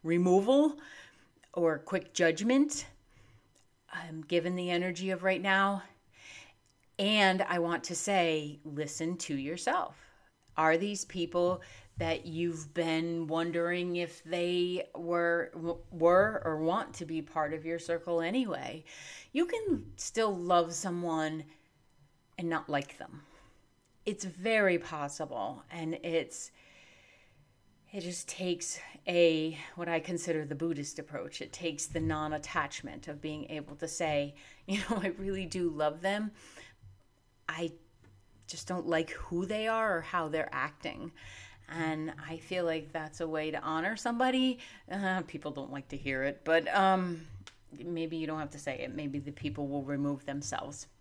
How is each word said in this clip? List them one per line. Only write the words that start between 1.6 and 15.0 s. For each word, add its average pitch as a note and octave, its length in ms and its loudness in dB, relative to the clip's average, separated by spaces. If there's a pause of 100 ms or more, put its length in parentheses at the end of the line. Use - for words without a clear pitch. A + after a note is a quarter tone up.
quick - 340 -4
judgment, G#3+ 720 4 (1080)
um, D#3+ 340 -10
given F3 300 2
the F3+ 120 -2
energy F3+ 420 0
of F3+ 120 -2
right F#3+ 180 2
now. G3 400 4 (1160)
And G3 440 6
I F3 160 0
want E3+ 260 0
to F3 100 -6
say, D#3+ 720 2
listen D3+ 540 -4
to - 160 -4
yourself. D#3+ 600 -2 (600)
Are D#3+ 180 6
these G3+ 300 -2
people F3 560 0 (360)
that E3 280 -2
you've D#3+ 480 -4
been E3 540 0
wondering E3+ 680 0
if E3+ 300 -4
they F3+ 680 0
were, E3+ 600 2